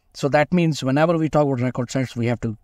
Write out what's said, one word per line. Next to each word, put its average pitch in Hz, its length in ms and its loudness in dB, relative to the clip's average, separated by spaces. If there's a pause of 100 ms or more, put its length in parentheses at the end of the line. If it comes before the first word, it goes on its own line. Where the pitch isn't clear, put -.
(140)
So 143 160 -2
that 147 240 2
means 160 320 2
whenever 156 320 2
we 160 100 0
talk 151 200 2
about 135 120 -2
record 123 320 -4
sets, 131 240 -4
we 117 120 -2
have 117 120 -2
to 113 240 -6